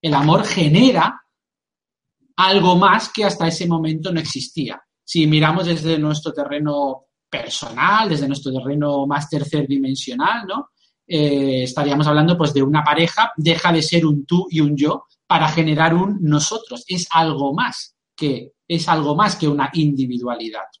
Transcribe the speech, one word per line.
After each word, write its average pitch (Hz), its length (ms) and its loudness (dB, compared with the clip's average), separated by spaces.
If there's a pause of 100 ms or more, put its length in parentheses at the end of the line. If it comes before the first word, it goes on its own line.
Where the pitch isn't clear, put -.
El 156 140 -2
amor 160 300 4
genera 180 760 4 (1160)
algo 185 400 4
más 202 360 4
que 214 120 -2
hasta 175 220 0
ese 170 200 -4
momento 160 440 -2
no 170 80 -2
existía. 131 640 -8 (220)
Si 160 220 0
miramos 156 400 2
desde 160 320 -2
nuestro 151 340 -4
terreno 143 720 -4 (240)
personal, 147 800 -2
desde 143 180 -2
nuestro 135 240 -6
terreno 143 560 -2
más 143 220 -4
tercerdimensional, 139 1160 -4
¿no? 202 240 -8 (360)
Eh, 139 580 0
estaríamos 143 420 0
hablando, 156 320 4
pues, 151 160 0
de 139 80 2
una 147 200 2
pareja, 165 540 0
deja 165 360 0
de 160 100 2
ser 170 240 2
un 147 180 0
tú 175 240 0
y 165 120 -2
un 147 140 2
yo 151 300 -2 (220)
para 160 220 2
generar 160 460 2
un 196 280 0
nosotros. 151 640 -2
Es 185 240 -6
algo 147 420 0
más - 440 -6 (200)
que, 131 360 -6 (140)
es 165 220 -4
algo 151 260 0
más - 220 0
que 156 120 0
una 143 260 0
individualidad. 120 880 -2 (160)